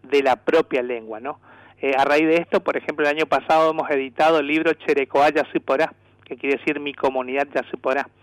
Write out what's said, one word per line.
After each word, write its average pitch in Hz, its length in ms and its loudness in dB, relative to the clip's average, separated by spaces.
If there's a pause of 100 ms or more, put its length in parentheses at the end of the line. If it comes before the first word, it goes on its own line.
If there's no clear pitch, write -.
de 139 220 0
la 131 120 2
propia 147 460 0
lengua, 113 380 -8
¿no? 139 200 -12 (400)
Eh, 139 160 -2
a 135 100 2
raíz 147 200 2
de 160 120 4
esto, 180 260 -2
por 147 120 -4
ejemplo, 151 300 -4
el 147 100 0
año 156 120 -2
pasado 160 420 2
hemos 156 220 -4
editado 151 480 2
el 143 80 -4
libro 156 260 0
Cherecoá 139 560 2
Yacyporá, 147 640 -2 (300)
que 131 140 -14
quiere 139 200 -2
decir 147 220 -6
Mi 143 140 -10
Comunidad 135 600 -2
Yacyporá. 131 560 -6 (140)